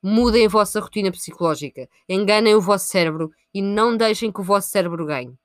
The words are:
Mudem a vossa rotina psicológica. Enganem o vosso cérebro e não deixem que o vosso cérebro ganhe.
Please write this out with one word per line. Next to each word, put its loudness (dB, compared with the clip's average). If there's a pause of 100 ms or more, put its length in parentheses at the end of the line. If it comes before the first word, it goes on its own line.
Mudem 4
a 2
vossa 0
rotina -4
psicológica. -8 (180)
Enganem 2
o 6
vosso 0
cérebro -2 (220)
e -4
não 0
deixem 0
que -12
o -6
vosso 0
cérebro -2
ganhe. -8